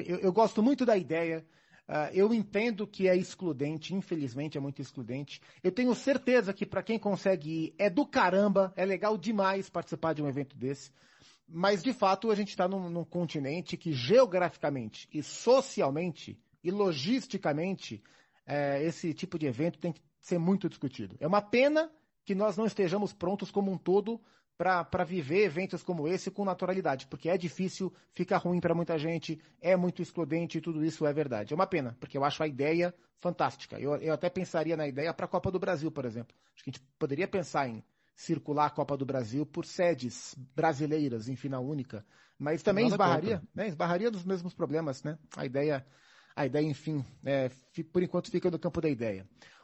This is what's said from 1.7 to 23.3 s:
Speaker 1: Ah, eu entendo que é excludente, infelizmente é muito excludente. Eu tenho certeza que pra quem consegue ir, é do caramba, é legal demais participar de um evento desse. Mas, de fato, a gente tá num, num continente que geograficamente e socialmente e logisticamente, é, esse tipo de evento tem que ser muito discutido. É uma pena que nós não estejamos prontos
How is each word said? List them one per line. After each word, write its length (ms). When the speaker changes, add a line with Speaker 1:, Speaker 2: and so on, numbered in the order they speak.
Speaker 1:
Ah, 240
eu 200
entendo 520
que 220
é 80
excludente, 800
infelizmente 600
é 40
muito 200
excludente. 600
Eu 80
tenho 240
certeza 580
que 120
pra 180
quem 160
consegue 500
ir, 100
é 120
do 160
caramba, 680
é 100
legal 320
demais 520
participar 440
de 80
um 60
evento 300
desse. 340
Mas, 340
de 120
fato, 360
a 60
gente 220
tá 100
num, 220
num 160
continente 720
que 160
geograficamente 1200
e 100
socialmente 1120
e 80
logisticamente, 1300
é, 380
esse 300
tipo 260
de 80
evento 320
tem 140
que 80
ser 180
muito 300
discutido. 540
É 60
uma 140
pena 480
que 100
nós 220
não 80
estejamos 480
prontos 360